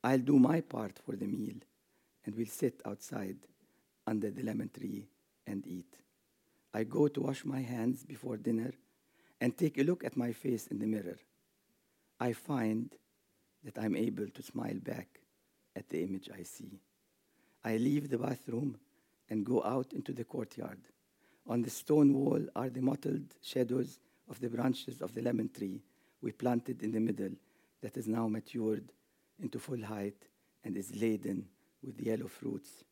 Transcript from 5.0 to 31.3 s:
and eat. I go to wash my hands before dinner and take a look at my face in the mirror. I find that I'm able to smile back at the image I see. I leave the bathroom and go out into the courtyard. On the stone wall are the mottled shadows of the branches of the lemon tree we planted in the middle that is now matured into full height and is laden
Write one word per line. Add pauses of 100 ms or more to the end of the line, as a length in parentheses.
and
eat. (800)
I
go
to
wash
my
hands
before
dinner (680)
and
take
a
look
at
my
face
in
the
mirror. (1040)
I
find (680)
that
I'm
able
to
smile
back (540)
at
the
image
I
see. (840)
I
leave
the
bathroom (520)
and
go
out
into
the
courtyard. (680)
On
the
stone
wall (100)
are
the
mottled
shadows (300)
of
the
branches
of
the
lemon
tree (400)
we
planted
in
the
middle (500)
that
is
now
matured (500)
into
full
height (360)
and
is
laden (340)